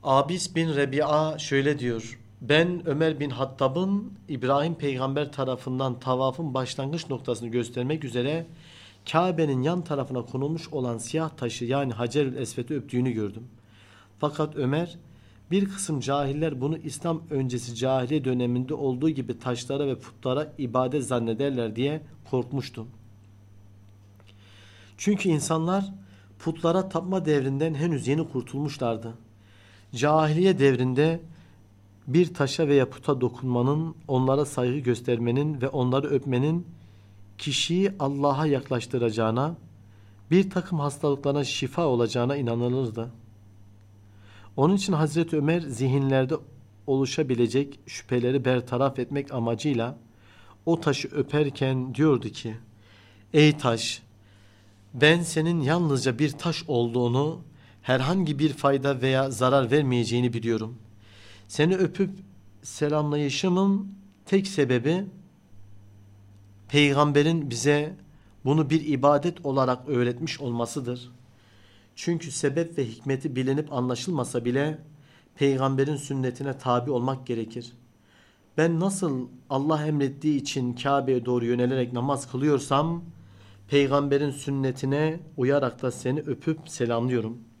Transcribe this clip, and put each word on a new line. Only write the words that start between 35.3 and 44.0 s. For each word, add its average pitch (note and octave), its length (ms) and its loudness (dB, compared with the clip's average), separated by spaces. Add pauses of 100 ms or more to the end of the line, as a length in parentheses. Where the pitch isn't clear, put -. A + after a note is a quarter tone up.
ve C3+ 80 0
onları C3+ 380 0
öpmenin C#3+ 600 0 (720)
kişiyi F3+ 600 0
Allah'a C#3+ 480 0
yaklaştıracağına, A#2+ 1080 0 (760)
bir F#3+ 200 4
takım F3+ 300 -2
hastalıklara C#3+ 640 0
şifa D3+ 420 -2
olacağına B2 500 2
inanılırdı. A#2+ 760 -2 (1500)